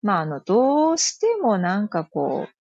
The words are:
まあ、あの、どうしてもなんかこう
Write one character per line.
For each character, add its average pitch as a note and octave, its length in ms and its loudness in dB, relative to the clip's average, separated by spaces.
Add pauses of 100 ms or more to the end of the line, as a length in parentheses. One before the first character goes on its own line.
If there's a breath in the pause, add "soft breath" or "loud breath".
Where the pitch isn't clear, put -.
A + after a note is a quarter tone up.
ま G3+ 160 0
あ、 - 20 0
あ D#3 60 -4
の、 D3 140 -8
ど C#4 520 2
う E4 60 -2
し - 220 -4
て A4+ 200 2
も A3 180 2
な F3+ 220 0
ん G#3 80 -4
か E3 160 -4
こ C#3 460 -4
う - 120 -20